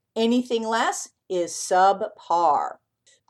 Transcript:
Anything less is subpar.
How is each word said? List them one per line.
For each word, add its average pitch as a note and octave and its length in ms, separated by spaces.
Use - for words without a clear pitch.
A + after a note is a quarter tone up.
Anything A#3 500
less B3 440
is F3 240
subpar. F#3 1200